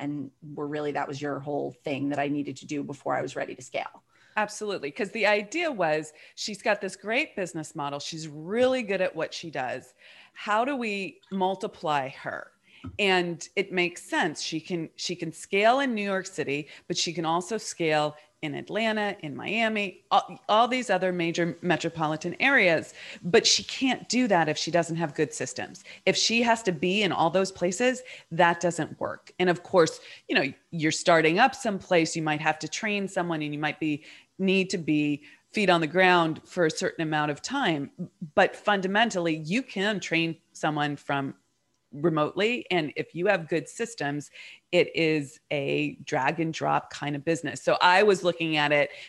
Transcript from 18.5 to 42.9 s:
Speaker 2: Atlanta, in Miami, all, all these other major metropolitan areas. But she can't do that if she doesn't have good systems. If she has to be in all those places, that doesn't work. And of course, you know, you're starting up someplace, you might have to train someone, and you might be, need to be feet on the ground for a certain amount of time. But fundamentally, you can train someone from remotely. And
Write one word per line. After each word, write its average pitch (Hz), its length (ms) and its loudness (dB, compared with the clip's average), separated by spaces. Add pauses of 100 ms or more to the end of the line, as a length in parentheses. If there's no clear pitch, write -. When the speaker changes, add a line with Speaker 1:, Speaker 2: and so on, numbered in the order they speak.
Speaker 2:
Atlanta, 208 640 -2
in 202 140 -8
Miami, 208 760 -2
all, 185 280 2 (120)
all 226 180 6
these 247 220 0
other 185 200 2
major 170 520 0
metropolitan 165 800 -2
areas. 208 520 4 (300)
But 180 240 4
she - 160 4
can't - 480 -2
do 247 180 2
that 165 220 6
if 147 80 0
she - 120 -4
doesn't 165 260 2
have 160 180 -2
good 151 180 0
systems. - 500 -8 (220)
If 120 100 4
she 233 280 2
has 233 220 2
to 233 80 2
be 180 300 2
in 185 80 2
all 160 200 2
those 190 200 2
places, 247 520 0 (280)
that 170 300 4
doesn't - 400 -2
work. - 380 -8
And 185 100 2
of 170 140 2
course, 165 360 4 (300)
you - 60 0
know, 139 180 2 (180)
you're 156 220 0
starting 165 460 6
up 262 160 6
someplace, 185 600 0
you 165 80 -2
might 151 200 -2
have 156 160 2
to 156 100 -8
train 208 400 -2
someone, 175 320 -2
and 147 140 -4
you 147 40 -6
might 147 220 -4
be, 151 240 -2 (340)
need 190 300 2
to 190 100 -4
be 147 440 0 (300)
feet 196 180 4
on 170 100 6
the 156 60 0
ground 170 580 4
for 175 220 0
a 156 40 2
certain - 320 -4
amount 151 280 0
of 147 100 -6
time. 190 500 -2 (440)
But 185 200 4
fundamentally, 190 800 0
you 165 260 -2
can 196 380 -2
train 165 360 -2 (160)
someone 147 440 -2
from 139 400 -4 (560)
remotely. 165 800 0
And 156 240 0